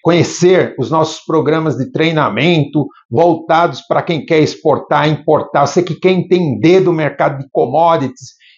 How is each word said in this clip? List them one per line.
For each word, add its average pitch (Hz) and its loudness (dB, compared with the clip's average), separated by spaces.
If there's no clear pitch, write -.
conhecer 170 2
os 127 0
nossos 160 -2
programas 156 0
de 131 -6
treinamento 151 0
voltados 165 0
pra 151 0
quem 160 -4
quer 160 0
exportar, 151 0
importar, 147 0
você 180 0
que 170 -6
quer 185 0
entender 175 2
do 175 2
mercado 151 -2
de 135 -12
commodities 151 -2